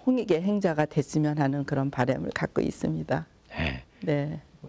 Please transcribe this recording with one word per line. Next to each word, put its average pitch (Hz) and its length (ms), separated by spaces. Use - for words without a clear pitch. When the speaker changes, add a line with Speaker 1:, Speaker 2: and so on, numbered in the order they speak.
Speaker 1:
홍익의 220 360
행자가 185 440
됐으면 151 540
하는 139 260
그런 139 240
바람을 131 460
갖고 - 260
있습니다. 156 640
Speaker 2:
네. 65 340
Speaker 1:
네. 147 380